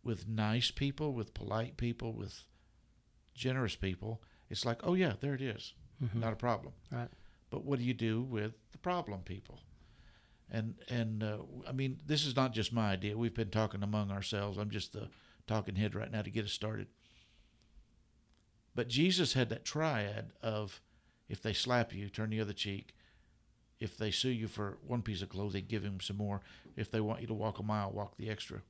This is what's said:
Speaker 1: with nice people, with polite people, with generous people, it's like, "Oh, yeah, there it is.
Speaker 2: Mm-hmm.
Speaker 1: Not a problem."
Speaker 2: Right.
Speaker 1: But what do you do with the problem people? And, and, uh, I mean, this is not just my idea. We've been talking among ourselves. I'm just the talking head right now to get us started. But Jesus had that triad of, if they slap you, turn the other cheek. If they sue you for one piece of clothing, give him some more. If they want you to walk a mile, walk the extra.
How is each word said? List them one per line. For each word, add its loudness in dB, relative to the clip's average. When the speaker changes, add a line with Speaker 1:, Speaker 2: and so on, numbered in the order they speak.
Speaker 1:
with -2
nice 2
people, 0
with -4
polite -2
people, -2
with -8
generous 0
people, -2
it's -2
like, 2
"Oh, 4
yeah, 4
there 0
it -4
is. -4
Speaker 2:
Mm-hmm. 0
Speaker 1:
Not 0
a -4
problem." 0
Speaker 2:
Right. -4
Speaker 1:
But -4
what 2
do 0
you 4
do 2
with -2
the -16
problem -2
people? -10
And, 0
and, 0
uh, 0
I -6
mean, 0
this 2
is 0
not 4
just 2
my 4
idea. 0
We've 2
been 0
talking 2
among 2
ourselves. -2
I'm -2
just -4
the -6
talking 2
head 4
right -2
now 0
to -2
get 0
us -2
started. -2
But 0
Jesus 6
had 4
that -4
triad 0
of, -2
if -4
they 0
slap 2
you, -4
turn -2
the 2
other 0
cheek. -4
If -4
they 0
sue 2
you 2
for -4
one 0
piece 0
of -6
clothing, -2
give 0
him -2
some -4
more. 0
If -4
they 4
want 0
you -6
to 0
walk 0
a -4
mile, 2
walk -6
the -4
extra. -6